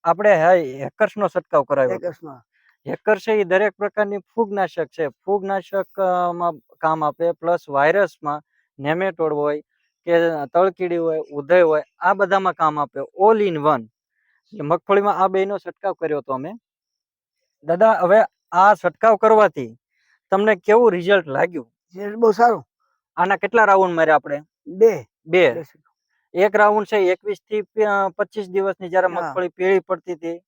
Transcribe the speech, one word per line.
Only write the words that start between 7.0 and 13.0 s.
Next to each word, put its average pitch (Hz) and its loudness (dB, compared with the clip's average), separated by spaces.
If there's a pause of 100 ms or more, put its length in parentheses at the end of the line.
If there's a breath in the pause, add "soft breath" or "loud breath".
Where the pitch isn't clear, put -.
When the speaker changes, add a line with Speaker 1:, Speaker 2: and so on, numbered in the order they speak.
Speaker 1:
આપે, 165 -4
પ્લસ 170 -4
વાયરસમાં 151 -2 (360)
નેમેટોડ 165 -4
હોય 147 -4 (440)
કે 170 -2 (420)
તળકીડી 180 0
હોય, 165 -2 (140)
ઉધઈ 143 2
હોય, 156 2 (160)
આ 185 0
બધામાં 190 0
કામ 151 -2
આપે, 139 -6